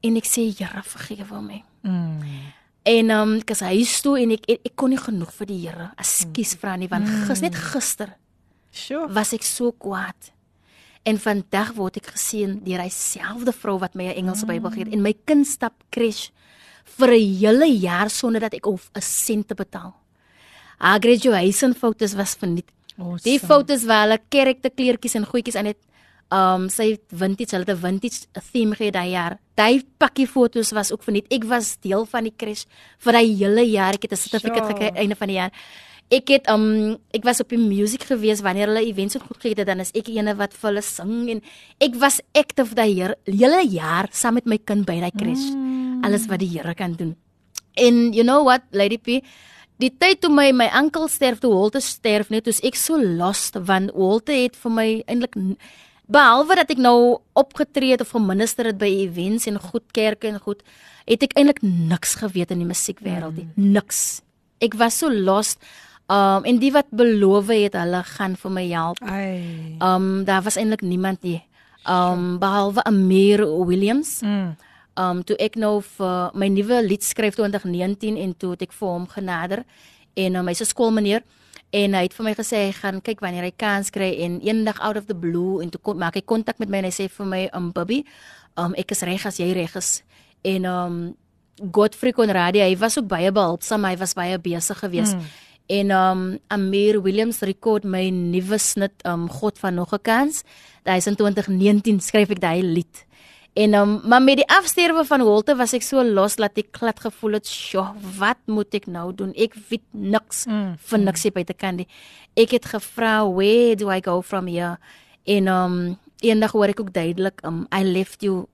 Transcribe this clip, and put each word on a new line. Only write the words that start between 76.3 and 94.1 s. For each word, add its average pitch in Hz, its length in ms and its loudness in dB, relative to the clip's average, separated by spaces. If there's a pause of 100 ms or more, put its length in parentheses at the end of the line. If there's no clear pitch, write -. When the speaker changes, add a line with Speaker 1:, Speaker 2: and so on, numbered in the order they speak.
Speaker 1:
my 196 160 0
nuwe 202 380 2
lied 196 180 -2
skryf 214 300 -2
twintig 202 340 -2
negentien 196 480 -4
en 185 160 -6
toe 180 220 -6
het 185 100 -8
ek - 80 -18
vir 208 140 -8
hom 175 200 -4
genader 185 540 -6 (560)
en, 190 220 0
um, 180 80 -2
hy's 202 140 -4
'n 226 40 -4
skoolmeneer 220 560 0 (500)
en 202 220 0
hy 185 100 2
het 185 100 -2
vir 226 120 -10
my 214 80 -2
gesê 220 220 -4 (100)
hy 196 60 -2
gaan 190 300 -6
kyk 214 200 -8
wanneer 175 220 -6
hy 180 80 -4
kans 202 400 -4
kry 190 320 -2
en 175 180 -4
eendag 220 380 -2
out 214 180 -2
of 208 80 -10
the 208 100 -6
blue 175 460 -2
en 170 80 -6
toe 185 140 -12
kom, 208 160 -4
maak 165 160 -4
hy 196 60 -2
kontak 226 380 -2
met 214 100 -6
my 196 80 -4
en 190 80 -4
hy 185 60 -4
sê 196 200 -6
vir 208 140 -12
my, 190 280 -4
um, 175 180 -6
"Bubby, 202 320 -4 (540)
um, 175 180 -4
ek - 160 -8
is 190 120 -6
reg 185 220 -6
as 196 120 -8
jy 180 160 -2
reg 170 220 -6
is." - 260 -4 (420)
En, 190 220 -2
um, 175 500 -6 (560)
Godfrey 214 420 2
Conradie, 190 500 2
hy 185 140 4
was 220 200 0
ook 233 100 -4
baie 185 240 0
behulpsaam, 196 540 0
hy 185 120 -2
was 185 160 -6